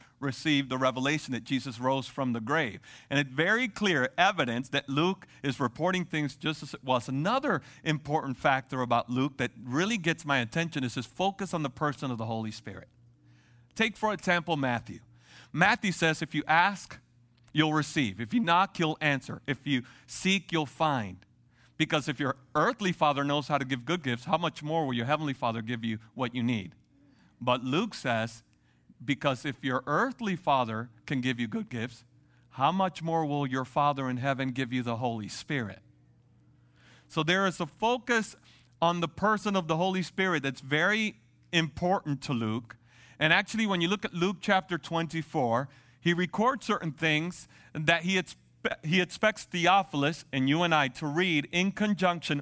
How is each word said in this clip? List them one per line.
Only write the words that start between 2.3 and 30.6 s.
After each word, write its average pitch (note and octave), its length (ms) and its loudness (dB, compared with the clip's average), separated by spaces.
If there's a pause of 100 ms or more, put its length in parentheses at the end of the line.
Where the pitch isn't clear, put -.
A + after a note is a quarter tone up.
the A#2 60 -2
grave." A#2 400 -2 (280)
And C#3 120 2
it's C#3+ 100 0
very F#3+ 380 2
clear F3 500 2
evidence D3 520 2
that C#3+ 200 -2
Luke E3 380 0 (160)
is C#3 160 -2
reporting E3 460 0
things D3 300 -4
just D#3 280 -4
as D3 100 -10
it - 100 -14
was. B2+ 240 0
Another G3 540 0 (220)
important D3 540 -2
factor C3 440 2
about A#2+ 300 0
Luke C3 260 0
that B2 140 -2 (120)
really F3 360 0
gets D#3+ 260 -2
my C#3 140 2
attention D3+ 440 -2
is A#2+ 120 -4
his B2+ 100 -4
focus F#3+ 480 -4
on E3 80 -2
the C#3+ 80 -2
person C#3 400 -4
of A#2+ 80 -4
the A2+ 80 -4
Holy A2 260 -4
Spirit. G2 360 -14 (880)
Take, A3+ 200 0
for G#3+ 160 0
example, F3 460 0
Matthew. A#2+ 440 -2 (520)
Matthew G3 380 4
says, D#3+ 320 2
"If D3+ 100 -10
you D3 140 0
ask, F3 500 2 (560)
you'll D3+ 200 4
receive. C#3+ 460 0
If A#2 140 -6
you A#3+ 60 4
knock, F3+ 400 2
you'll D#3+ 220 0
answer. C#3 440 -2
If - 220 -4
you B2+ 160 2 (240)
seek, - 440 0
you'll D#3+ 140 0
find." C3 520 -2 (600)
Because D#3 300 0
if D3 120 -4
your C3+ 180 0 (180)
earthly F#3+ 360 2
father D3 320 2
knows C#3+ 260 0
how C#3+ 100 2
to C3 60 -2
give B2+ 200 -4
good E3+ 160 0
gifts, B2 240 -2
how D#3+ 140 2
much D#3+ 240 -4
more D#3 240 -2
will B2+ 80 -2
your A#2 100 0
heavenly D3+ 280 0
father A#2 280 -2
give A2+ 240 -6
you A2 140 -2 (160)
what B2 180 -2
you B2 80 -2
need? A2 320 -2 (680)
But B2 240 2
Luke E3 300 0
says, A2+ 480 -2 (640)
because C3+ 400 0
if C#3 160 -4
your C3 240 0
earthly G3+ 500 0
father B2 540 0 (160)